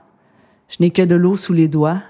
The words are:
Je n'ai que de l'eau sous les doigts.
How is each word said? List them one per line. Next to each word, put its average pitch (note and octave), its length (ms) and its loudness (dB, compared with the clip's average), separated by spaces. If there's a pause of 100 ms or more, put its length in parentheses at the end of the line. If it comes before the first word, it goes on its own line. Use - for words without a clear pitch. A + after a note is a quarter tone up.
(680)
Je - 120 -16
n'ai F3 100 2
que F#3 120 2
de F3 120 2
l'eau F3+ 220 2
sous F#3+ 160 -4
les E3 160 2
doigts. D#3 300 -2 (100)